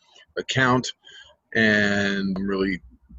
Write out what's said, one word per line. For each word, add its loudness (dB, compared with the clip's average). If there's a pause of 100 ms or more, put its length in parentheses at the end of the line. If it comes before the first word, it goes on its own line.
(360)
account. 0 (640)
And 0
I'm -6
really -2 (360)